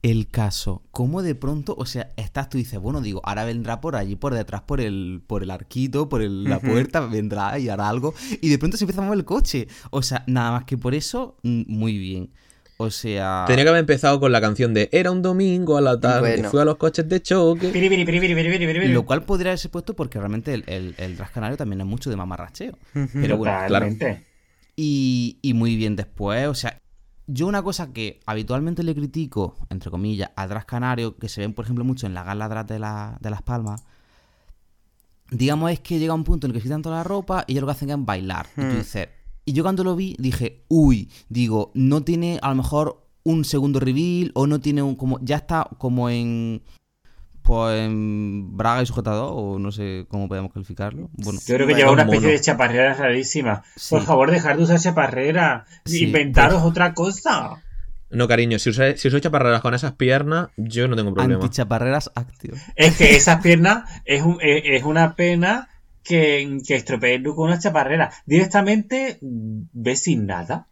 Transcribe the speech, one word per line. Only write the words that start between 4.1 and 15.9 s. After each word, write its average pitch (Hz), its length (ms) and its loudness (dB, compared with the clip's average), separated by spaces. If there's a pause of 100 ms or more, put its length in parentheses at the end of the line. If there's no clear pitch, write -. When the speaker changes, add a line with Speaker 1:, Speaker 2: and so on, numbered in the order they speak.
Speaker 1:
por 135 200 -4
detrás, 104 260 -6
por - 180 -4
el, 95 460 -6
por 101 160 -4
el 92 80 -6
arquito, 131 600 -4
por 123 120 0
el, 98 220 -4
la 131 140 0
Speaker 2:
Ujú. 131 100 -4
Speaker 1:
puerta, 127 320 0
vendrá 107 580 -4
y 127 120 -4
hará 101 200 -2
algo", 127 240 -4 (260)
y 160 100 0
de 139 100 4
pronto 170 180 -2
se 208 60 -2
empieza 190 180 -2
a 190 40 -2
mover 202 120 0
el 180 80 -2
coche. 180 420 0 (220)
O 135 140 -2
sea, 127 240 -4
nada 120 240 0
más 123 140 -4
que 131 120 -4
por 123 160 -2
eso, 240 480 -6
mm, 120 260 -2
muy 107 300 -2
bien. 92 320 -8 (480)
O 110 140 -2
sea 95 560 -4
Speaker 3:
Tenía 131 160 4
que 156 60 6
haber 170 100 6
empezado 143 400 2
con 135 140 4
la 110 80 4
canción 110 340 0
de 104 160 2
"Era 180 180 2
un 185 140 0
domingo 180 540 2
a 143 40 4
la 127 180 4